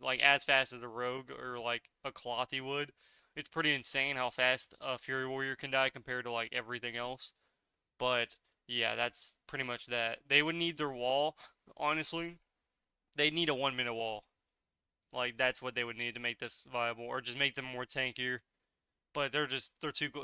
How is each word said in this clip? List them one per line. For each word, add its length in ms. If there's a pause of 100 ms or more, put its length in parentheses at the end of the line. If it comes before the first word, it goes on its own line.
like, 200
as 240
fast 260
as 100
a 60
rogue 420
or, 300
like, 300 (160)
a 80
Clothy 480
would. 320 (420)
It's 140
pretty 240
insane 420
how 140
fast 500
a 180
Fury 300
Warrior 300
can 120
die 200
compared 340
to, 80
like, 220
everything 420
else. 380 (640)
But, 400 (320)
yeah, 260
that's 400 (120)
pretty 180
much 220
that. 320 (100)
They 120
would 140
need 220
their 160
wall, 420 (400)
honestly. 640 (800)
They 120
need 200
a 40
one-minute 400
wall. 300 (880)
Like, 240
that's 260
what 140
they 80
would 140
need 160
to 80
make 180
this 320
viable, 320
or 160
just 180
make 180
them 100
more 180
tankier. 560 (720)
But 200
they're 120
just, 360
they're 100
too, 180 (140)